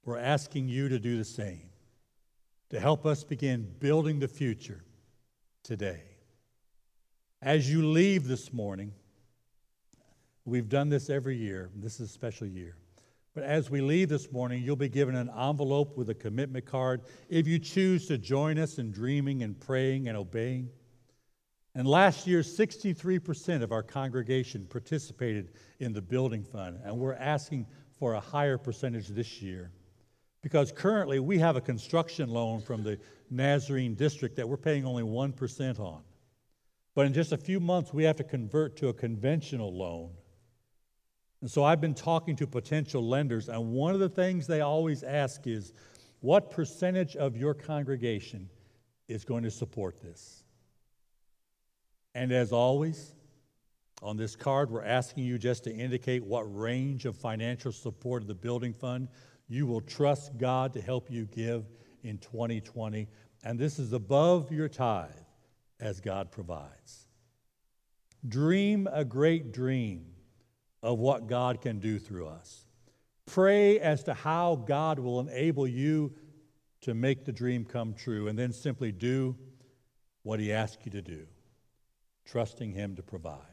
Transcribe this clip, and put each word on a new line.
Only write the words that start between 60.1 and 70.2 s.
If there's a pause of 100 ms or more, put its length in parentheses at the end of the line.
God
to
help
you
give (320)
in
twenty
twenty. (360)
And
this
is
above
your
tithe (680)
as
God
provides. (1200)
Dream
a
great
dream (680)